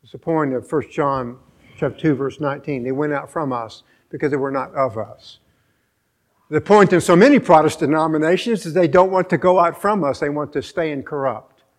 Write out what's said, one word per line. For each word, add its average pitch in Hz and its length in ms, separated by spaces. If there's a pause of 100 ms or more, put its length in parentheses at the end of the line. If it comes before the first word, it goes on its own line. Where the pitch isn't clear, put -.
It's - 100
the 135 60
point 156 340
of 120 140
First 147 240
John 135 480 (400)
chapter 139 200
two, 156 160
verse 131 240
nineteen. 139 460
"They 131 80
went 147 220
out - 160
from 147 220
us 113 300 (280)
because 151 200
they 147 60
were 139 140
not 135 240
of 123 240
us." - 400 (1120)
The 151 100
point 196 320
in 170 80
so 175 160
many 254 220
Protestant 156 520
denominations 160 760
is 156 80
they 180 120
don't 180 240
want 185 200
to 170 80
go 185 200
out 170 220
from 202 240
us. 165 160
They 147 80
want 147 240
to 143 100
stay 160 300
and 135 120
corrupt. 135 580 (160)